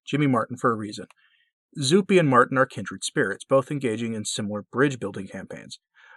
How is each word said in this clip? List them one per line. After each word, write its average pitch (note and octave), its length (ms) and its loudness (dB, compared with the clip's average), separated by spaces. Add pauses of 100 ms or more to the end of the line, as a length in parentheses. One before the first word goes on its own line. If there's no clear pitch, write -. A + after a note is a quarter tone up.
Jimmy D3 220 0
Martin B2 280 0
for B2+ 160 0
a A2+ 40 0
reason. G#2 320 -10 (720)
Zuppi F#3 400 4
and D#3 100 4
Martin B2+ 280 6
are B2+ 100 4
kindred G2 360 -12
spirits, G2 400 -2
both C3+ 280 2
engaging A#2 420 -4
in G#2+ 100 -8
similar G#2 480 -6
bridge-building A2+ 560 -2
campaigns. - 520 -16 (380)